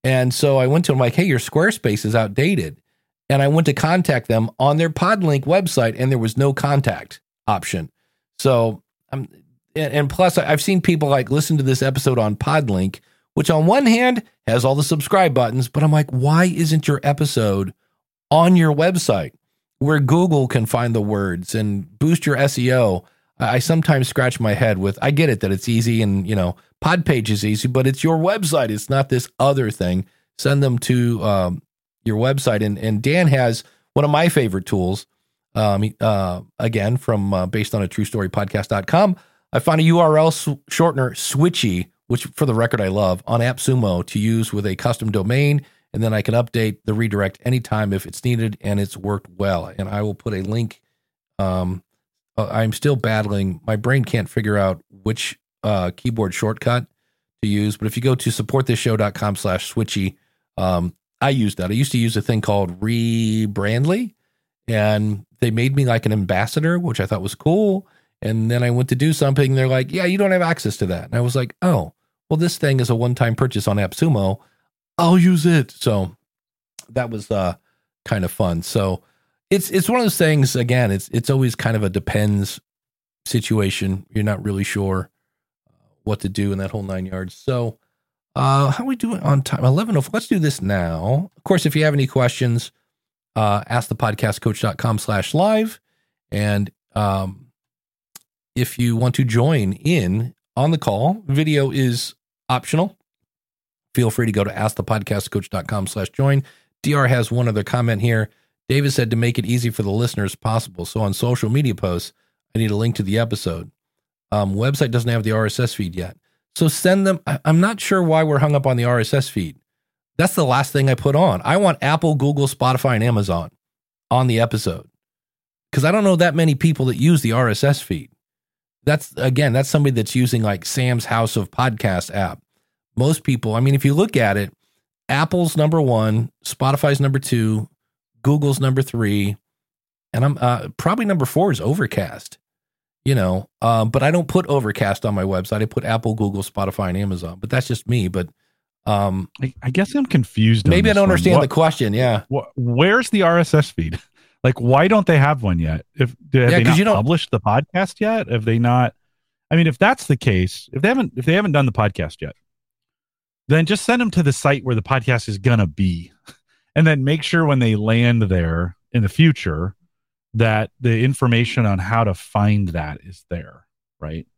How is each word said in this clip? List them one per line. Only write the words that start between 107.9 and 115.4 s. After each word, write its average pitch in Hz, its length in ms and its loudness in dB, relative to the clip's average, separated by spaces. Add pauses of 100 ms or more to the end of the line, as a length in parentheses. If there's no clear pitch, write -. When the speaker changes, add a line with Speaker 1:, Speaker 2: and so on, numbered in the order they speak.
Speaker 1:
here. 113 280 0 (400)
David 135 220 0
said, 117 180 0
"To 113 80 -2
make 120 200 0
it 104 80 -4
easy 120 260 0
for 107 120 -4
the 98 80 -2
listeners 104 440 -2
possible. 95 500 -4
So - 160 -6
on 98 120 -2
social 120 360 -2
media 127 260 0
posts, 90 380 -4 (420)
I 110 40 0
need 107 120 0
a 101 60 0
link 113 180 0
to 107 80 -4
the 101 160 0
episode. 92 520 -4 (600)
Um, 101 240 0
website 127 360 0
doesn't 120 200 -2
have 117 120 0
the 110 100 0
R 110 120 0